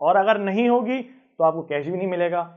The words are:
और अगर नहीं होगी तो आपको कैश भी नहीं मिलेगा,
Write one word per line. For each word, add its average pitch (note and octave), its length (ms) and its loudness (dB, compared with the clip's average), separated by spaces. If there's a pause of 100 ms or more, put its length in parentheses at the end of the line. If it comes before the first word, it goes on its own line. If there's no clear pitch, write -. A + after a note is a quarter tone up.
और E3 160 2
अगर G#3 240 2
नहीं G3+ 280 0
होगी A#3+ 320 0
तो - 440 -6
आपको D#3+ 200 0
कैश D3 220 -4
भी F3+ 120 -6
नहीं F#3+ 100 -4
मिलेगा, F3 340 -2 (140)